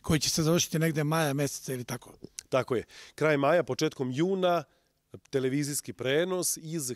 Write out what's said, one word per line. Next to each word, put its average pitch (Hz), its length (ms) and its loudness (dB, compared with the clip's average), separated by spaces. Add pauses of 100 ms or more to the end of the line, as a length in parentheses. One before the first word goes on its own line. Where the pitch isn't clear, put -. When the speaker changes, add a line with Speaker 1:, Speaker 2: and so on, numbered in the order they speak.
Speaker 1:
koji 160 180 2
će - 100 -2
se 165 140 0
završiti 165 360 2
negde 156 240 2
maja 151 300 0
meseca 139 400 -4
ili 123 100 -6
tako. - 300 -10 (360)
Speaker 2:
Tako 127 260 2
je. 101 80 0 (320)
Kraj 151 220 2
maja, 147 260 4
početkom 131 480 -2
juna, 175 520 2 (640)
televizijski 135 640 -2
prenos 165 640 -2
iz 156 380 -8